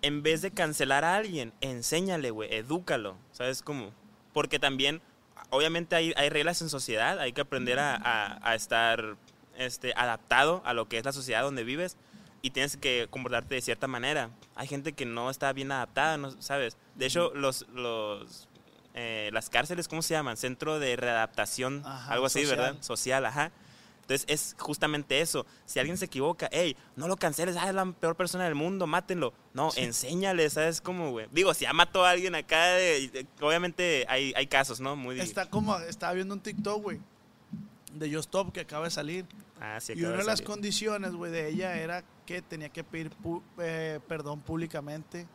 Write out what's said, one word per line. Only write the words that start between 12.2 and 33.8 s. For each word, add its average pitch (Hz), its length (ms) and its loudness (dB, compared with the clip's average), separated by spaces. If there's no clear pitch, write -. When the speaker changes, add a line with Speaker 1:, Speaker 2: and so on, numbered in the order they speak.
Speaker 1:
y 131 80 -2
tienes 139 260 0
que 123 320 0
comportarte 123 460 -4
de 127 80 -2
cierta 127 240 -2
manera. 127 440 -2
Hay 127 100 -8
gente 143 260 -6
que 135 140 -6
no 120 240 -4
está 135 240 0
bien 135 180 -6
adaptada, 139 460 0
¿no? 135 140 -8
¿Sabes? 135 340 -2
De 127 100 -2
hecho, 170 220 2
Speaker 2:
Ujú. - 100 -4
Speaker 1:
los, 135 340 0
los, 113 760 -6
eh, 110 400 -4
las 110 160 -2
cárceles, 160 400 0
¿cómo 160 140 -4
se 165 100 -2
llaman? 139 240 -2
Centro 147 420 -4
de 131 180 0
readaptación, 120 880 0
Speaker 2:
Ajá, 131 260 -8
Speaker 1:
algo 127 140 2
así, 139 160 2
Speaker 2:
social. 135 160 2
Speaker 1:
¿verdad? 131 240 0
Social, 127 420 0
ajá. 147 280 0
Entonces, - 260 0
es - 300 0
justamente 147 640 0
eso. 151 240 -2
Si - 140 -4
alguien 151 180 0
se 190 80 -4
equivoca, 156 480 -2
"Ey, 160 240 2
no 151 140 -6
lo 190 80 2
canceles, 175 400 0
ah, 175 140 0
es 190 40 -2
la 190 120 0
peor 165 300 -2
persona 180 280 0
del 160 100 2
mundo, 180 320 0
mátenlo". 170 460 0
No, 151 160 2
Speaker 2:
Sí. 131 100 0
Speaker 1:
enséñale, 156 680 2
¿sabes 160 320 2
cómo, 180 280 -2
güey? 113 220 -4
Digo, 170 220 6
si - 100 -2
ya 123 80 2
mató 175 320 6
a 180 60 10
alguien 180 240 2
acá, 160 280 4
de, 160 340 4
de, 131 180 -8
obviamente 165 680 2